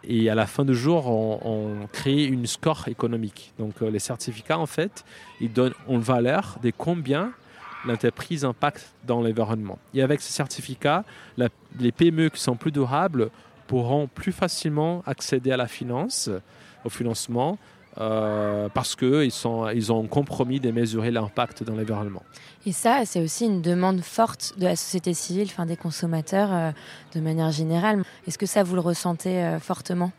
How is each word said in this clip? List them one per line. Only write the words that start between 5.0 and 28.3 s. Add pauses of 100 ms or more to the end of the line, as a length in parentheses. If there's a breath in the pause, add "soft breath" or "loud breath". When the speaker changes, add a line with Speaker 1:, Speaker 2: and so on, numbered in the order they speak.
Speaker 1:
ils
donnent (160)
une
valeur
de
combien (520 loud breath)
l'entreprise
impacte (120)
dans
l'environnement. (160)
Et
avec
ces
certificats, (320 loud breath)
la... (280)
les
P
M
E
qui
sont
plus
durables (380 loud breath)
pourront
plus
facilement
accéder
à
la
finance, (560 loud breath)
au
financement, (420 loud breath)
euh,
parce
que
ils
sont,
ils
ont
compromis
de
mesurer
l'impact
dans
l'environnement. (420 loud breath)
Speaker 2:
Et
ça,
c'est
aussi
une
demande
forte
de
la
société
civile,
enfin,
des
consommateurs,
euh, (420 loud breath)
de
manière
générale. (240 loud breath)
Est-ce